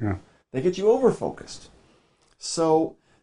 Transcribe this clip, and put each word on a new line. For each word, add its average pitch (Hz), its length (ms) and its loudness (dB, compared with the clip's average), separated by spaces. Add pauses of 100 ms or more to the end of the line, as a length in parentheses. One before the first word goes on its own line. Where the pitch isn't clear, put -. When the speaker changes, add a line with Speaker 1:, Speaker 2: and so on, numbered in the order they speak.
Speaker 1:
Yeah. 101 180 -4 (340)
Speaker 2:
They 131 100 -4
get 180 160 -2
you 190 60 -4
overfocused. 226 760 0 (760)
So 160 560 0 (280)